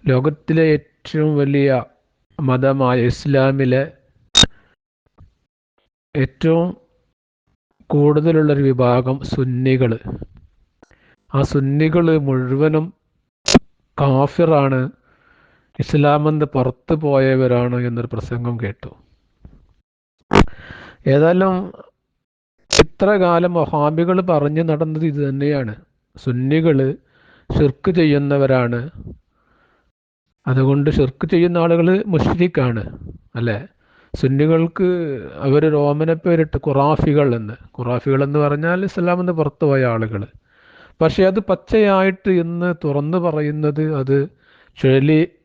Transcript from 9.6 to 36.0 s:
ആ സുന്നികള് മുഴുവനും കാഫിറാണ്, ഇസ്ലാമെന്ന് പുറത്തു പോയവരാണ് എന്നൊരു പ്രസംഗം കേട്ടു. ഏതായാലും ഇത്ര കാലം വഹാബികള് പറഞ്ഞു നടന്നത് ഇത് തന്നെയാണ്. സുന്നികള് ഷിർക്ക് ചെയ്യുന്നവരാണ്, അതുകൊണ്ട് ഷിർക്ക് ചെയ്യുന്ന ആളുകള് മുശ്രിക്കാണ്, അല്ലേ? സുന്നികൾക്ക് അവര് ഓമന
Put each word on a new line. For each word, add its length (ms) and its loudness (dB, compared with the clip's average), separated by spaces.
ആ 80 2
സുന്നികള് 760 0
മുഴുവനും 760 -2
കാഫിറാണ്, 920 2
ഇസ്ലാമെന്ന് 640 0
പുറത്തു 500 -4
പോയവരാണ് 840 0
എന്നൊരു 320 -6
പ്രസംഗം 440 -6
കേട്ടു. 360 -10
ഏതായാലും 480 2
ഇത്ര 400 2
കാലം 440 2
വഹാബികള് 680 0
പറഞ്ഞു 400 0
നടന്നത് 440 -2
ഇത് 220 -2
തന്നെയാണ്. 460 -4
സുന്നികള് 760 0
ഷിർക്ക് 400 0
ചെയ്യുന്നവരാണ്, 1000 0
അതുകൊണ്ട് 440 0
ഷിർക്ക് 400 -2
ചെയ്യുന്ന 280 2
ആളുകള് 480 2
മുശ്രിക്കാണ്, 760 0
അല്ലേ? 320 -4
സുന്നികൾക്ക് 760 0
അവര് 360 2
ഓമന 380 0